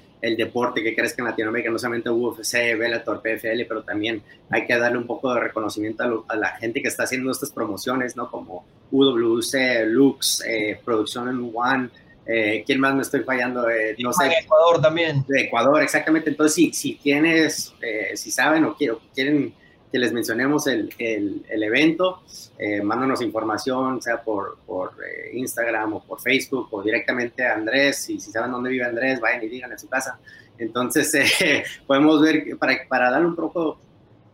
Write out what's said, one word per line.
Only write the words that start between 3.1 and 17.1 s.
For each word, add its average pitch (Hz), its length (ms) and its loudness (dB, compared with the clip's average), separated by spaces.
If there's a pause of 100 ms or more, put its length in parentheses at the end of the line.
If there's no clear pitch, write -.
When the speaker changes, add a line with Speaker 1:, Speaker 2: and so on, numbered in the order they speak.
Speaker 1:
P 110 120 -2
F 110 180 -4
L, 117 140 -2
pero 110 180 -6
también 107 380 -4 (280)
hay 117 160 0
que 120 120 2
darle 120 200 2
un 117 100 -4
poco 123 260 -2
de 117 80 2
reconocimiento 110 640 -4
a, 123 40 0
lo, 113 220 -2
a 113 80 -4
la 95 180 -2
gente 117 260 -4
que 120 60 -4
está 113 160 -2
haciendo 131 280 -2
estas 123 200 -6
promociones, 123 640 -4
¿no? 120 160 -8
Como 90 340 -12 (260)
U 135 120 6
W 117 380 4
C, 127 440 2
Lux, 123 600 4
eh, 107 380 -2
Producción 120 420 -2
en 120 260 -4
One, 127 360 0 (360)
eh, 110 400 0
¿quién 131 140 2
más 135 160 4
me 135 60 2
estoy 123 200 0
fallando? 123 480 -2
Eh, 110 300 0
no - 140 -2
sé. - 120 4
Speaker 2:
De 165 160 2
Ecuador 165 400 6
también. 156 460 2
Speaker 1:
De 135 140 2
Ecuador, 131 420 4
exactamente. 156 460 2
Entonces, 151 260 2
si, 170 160 4
si - 240 -4
tienes, 151 880 2